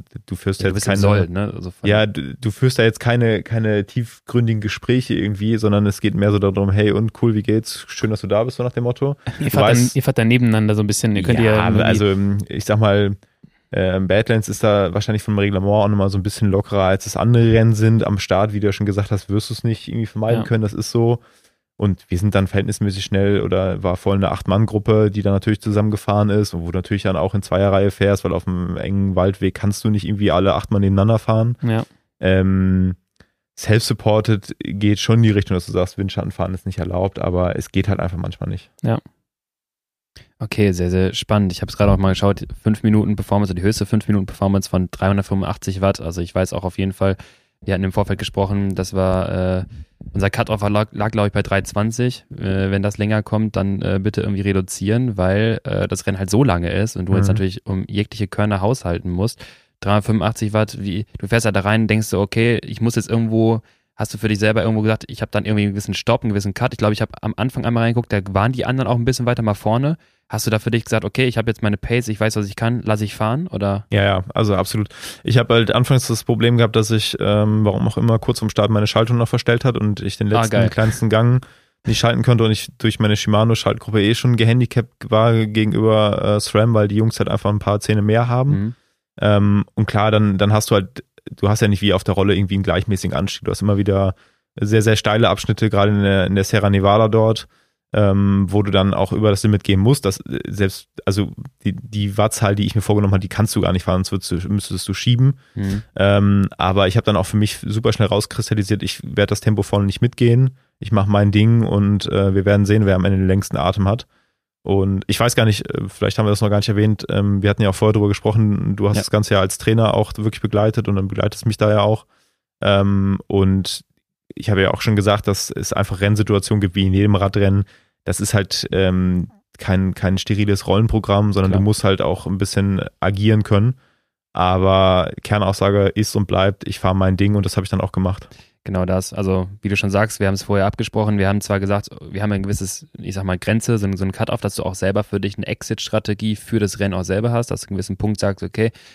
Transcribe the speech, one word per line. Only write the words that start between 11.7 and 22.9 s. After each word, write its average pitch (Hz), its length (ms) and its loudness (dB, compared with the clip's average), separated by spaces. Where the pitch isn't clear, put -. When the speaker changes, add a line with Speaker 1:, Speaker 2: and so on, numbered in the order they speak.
Speaker 1:
also, 104 220 2
ähm, 98 320 0
ich - 160 -8
sag 107 120 2
mal, 101 380 2
ähm, 92 380 0
Badlands 110 400 0
ist 107 120 -8
da 101 320 2
wahrscheinlich 107 300 -2
vom 104 160 0
Reglement 101 320 0
auch 104 160 4
nochmal 101 220 2
so 98 80 -2
ein 92 60 -2
bisschen 101 280 -2
lockerer, 98 320 0
als 95 220 2
es 107 100 -8
andere 117 380 4
Rennen 113 180 6
sind. 110 340 2
Am 101 140 0
Start, 98 320 0
wie 104 80 -4
du 104 80 0
ja 98 60 0
schon 104 120 -4
gesagt 101 260 -2
hast, 101 180 -4
wirst 101 200 -2
du's 113 140 -8
nicht 117 240 -4
irgendwie 113 200 -6
vermeiden 113 340 -2
Speaker 3:
Ja. 110 40 -6
Speaker 1:
können, 113 160 0
das 104 120 -2
ist - 180 -6
so. 117 280 2
Und 98 280 0
wir 87 80 -2
sind 101 180 0
dann 98 120 2
verhältnismäßig 101 580 -2